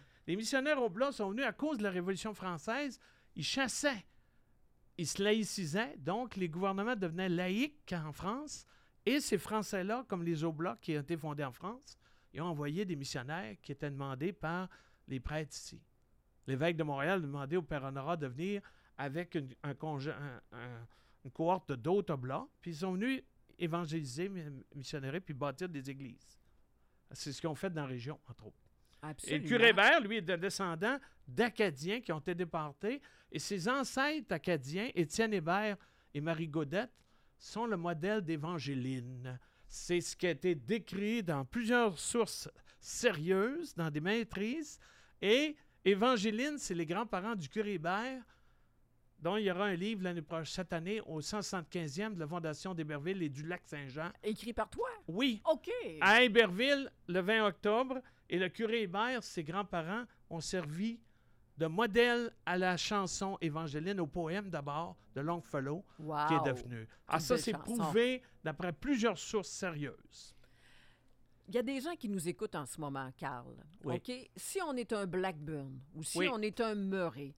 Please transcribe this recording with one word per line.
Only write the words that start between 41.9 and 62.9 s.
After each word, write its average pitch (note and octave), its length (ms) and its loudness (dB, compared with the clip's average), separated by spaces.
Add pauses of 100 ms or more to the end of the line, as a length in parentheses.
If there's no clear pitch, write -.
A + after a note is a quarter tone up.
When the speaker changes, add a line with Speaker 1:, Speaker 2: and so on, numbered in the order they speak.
Speaker 1:
sources - 520 0 (300)
sérieuses, G3+ 920 2
dans E3 160 0
des D3 100 0
maîtrises. A3 800 0 (440)
Et C#4 340 6 (280)
Évangéline, A3+ 760 4
c'est - 160 -4
les E3 120 -2
grands-parents G3+ 500 -2
du D3+ 120 -6
curé G#3 260 -2
Hébert, G#3+ 480 -2 (960)
dont E3+ 160 2
il A3 80 2
y F#3+ 60 4
aura F#3 160 2
un G3 80 2
livre F#3+ 280 -2
l'année F3 200 -2
proche-, D#3+ 280 -4
cette F#3 220 -4
année, F3+ 300 -2
au D#3 180 -6
cent G#3 220 -2
soixante-quinzième F3+ 720 -4
de E3+ 60 -6
la D3+ 60 -4
Fondation E3 480 -4
d'Héberville D#3+ 480 -2
et D3+ 60 2
du C#3+ 180 -6
Lac-Saint-Jean. D3+ 640 -6 (120)
Speaker 2:
Écrit A3 300 -4
par A3 160 -2
toi ? A#4+ 200 -4 (180)
Speaker 1:
Oui. G#3+ 380 2
Speaker 2:
OK. D#4+ 260 2 (300)
Speaker 1:
À G#3 220 10
Héberville, A#3 680 6 (160)
le F3+ 140 2
vingt G#3+ 260 4
octobre, B3 540 2 (280)
et E3+ 100 0
le F#3 100 2
curé A3+ 340 0
Hébert, G#3+ 400 0
ses - 220 -6
grands-parents, F3+ 600 -2 (260)
ont E3 100 -6
servi F#3 600 -2 (580)
de D#3+ 80 2
modèle A#3 640 4 (140)
à F3+ 100 2
la F3+ 220 4
chanson G3 640 0